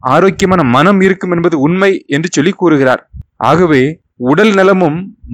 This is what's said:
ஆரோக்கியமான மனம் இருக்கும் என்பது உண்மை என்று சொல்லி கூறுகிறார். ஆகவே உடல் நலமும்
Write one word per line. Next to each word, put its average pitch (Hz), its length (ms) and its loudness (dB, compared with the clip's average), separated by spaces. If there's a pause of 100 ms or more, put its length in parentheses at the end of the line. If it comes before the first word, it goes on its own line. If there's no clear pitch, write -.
ஆரோக்கியமான 180 640 0
மனம் 151 380 2
இருக்கும் 185 300 -2
என்பது 170 300 -2
உண்மை 185 300 2 (160)
என்று 156 240 -4
சொல்லி 156 220 0
கூறுகிறார். 139 500 0 (340)
ஆகவே 151 460 0 (380)
உடல் 160 340 0
நலமும் 185 440 2 (360)